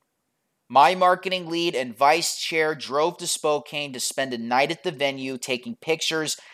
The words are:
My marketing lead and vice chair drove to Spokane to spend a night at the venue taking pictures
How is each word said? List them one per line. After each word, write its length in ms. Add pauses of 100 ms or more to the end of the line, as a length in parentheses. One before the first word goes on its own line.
(680)
My 280
marketing 520
lead 280
and 220
vice 400
chair 360
drove 440
to 100
Spokane 640
to 60
spend 340
a 40
night 340
at 120
the 80
venue 460
taking 380
pictures 640 (160)